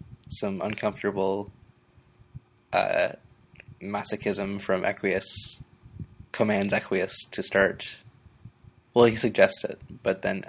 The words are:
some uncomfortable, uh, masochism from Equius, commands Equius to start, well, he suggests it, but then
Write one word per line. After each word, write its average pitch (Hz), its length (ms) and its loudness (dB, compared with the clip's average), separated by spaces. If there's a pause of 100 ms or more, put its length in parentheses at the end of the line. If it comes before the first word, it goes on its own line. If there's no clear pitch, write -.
(300)
some 98 320 -4
uncomfortable, 101 880 -2 (1200)
uh, - 360 2 (720)
masochism 101 800 -4
from 92 220 0
Equius, - 800 -2 (720)
commands 101 400 0
Equius 95 400 -2 (180)
to - 120 -4
start, - 520 2 (1000)
well, 120 120 10
he 113 100 6
suggests 107 480 4
it, - 160 -6 (240)
but 98 200 0
then 98 260 -2